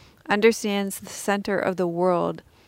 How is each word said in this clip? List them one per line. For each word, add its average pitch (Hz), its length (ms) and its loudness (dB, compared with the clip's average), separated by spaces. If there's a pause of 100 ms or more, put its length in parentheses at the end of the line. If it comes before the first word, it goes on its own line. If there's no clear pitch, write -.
(280)
understands 202 720 2
the 196 100 -16
center 202 480 -2
of 185 180 -2
the 180 100 0
world 170 560 0 (260)